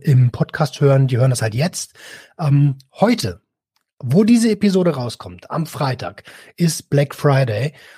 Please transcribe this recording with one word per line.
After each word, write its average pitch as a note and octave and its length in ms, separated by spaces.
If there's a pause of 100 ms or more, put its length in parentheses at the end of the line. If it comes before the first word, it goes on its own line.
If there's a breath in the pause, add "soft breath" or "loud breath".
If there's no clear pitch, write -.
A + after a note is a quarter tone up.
im B2+ 280
Podcast - 500
hören, C3+ 280
die B2 80
hören C3 140
das A#2+ 120
halt A2 140
jetzt. - 380 (440 loud breath)
Ähm, C#3+ 380 (160)
heute, F#3+ 480 (580)
wo C3+ 240
diese A3+ 280
Episode F#3+ 440
rauskommt, A2+ 560
am D#3+ 160
Freitag, - 560 (340 loud breath)
ist - 340
Black C#3+ 260
Friday. C3+ 560 (260 loud breath)